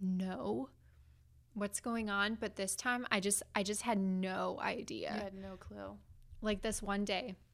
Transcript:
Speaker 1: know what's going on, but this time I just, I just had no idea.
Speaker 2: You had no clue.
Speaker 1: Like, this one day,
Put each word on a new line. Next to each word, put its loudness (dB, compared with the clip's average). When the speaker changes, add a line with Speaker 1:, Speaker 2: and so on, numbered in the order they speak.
Speaker 1:
know 0
what's -2
going 0
on, 4
but -2
this 0
time 0
I 6
just, 4
I 6
just 0
had 4
no 2
idea. -2
Speaker 2:
You 0
had -6
no -10
clue. -10
Speaker 1:
Like, 2
this 0
one 0
day, -2